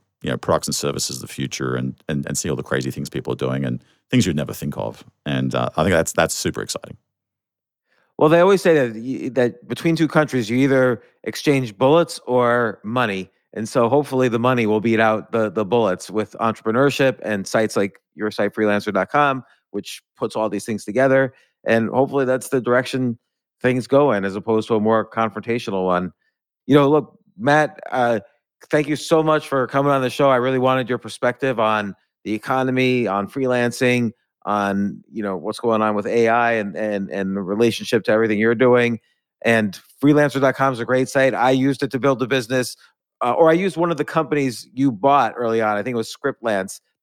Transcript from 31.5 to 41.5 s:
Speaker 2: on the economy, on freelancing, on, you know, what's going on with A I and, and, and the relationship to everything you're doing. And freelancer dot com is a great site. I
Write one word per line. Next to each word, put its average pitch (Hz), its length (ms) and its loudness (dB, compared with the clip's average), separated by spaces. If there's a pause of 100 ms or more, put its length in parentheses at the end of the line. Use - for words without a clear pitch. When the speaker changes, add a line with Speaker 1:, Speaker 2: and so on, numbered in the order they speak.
Speaker 2:
on 107 360 0 (280)
the 101 100 -4
economy, 127 760 0
on 98 200 -2
freelancing, 123 840 0 (340)
on, 101 640 -2
you 107 140 -8
know, 98 140 -4
what's 95 220 -8
going 110 220 0
on 107 140 0
with 101 100 -4
A 113 220 2
I 117 260 2
and, 101 220 -4
and, 104 340 -4
and 95 260 -4
the 101 60 -4
relationship 107 640 0
to 117 60 0
everything 107 280 2
you're 113 160 2
doing. 120 440 2 (440)
And 110 360 2 (220)
freelancer 143 400 4
dot 131 140 2
com 135 180 0
is 113 60 -6
a 117 60 -6
great 127 240 0
site. 135 240 2
I 120 180 2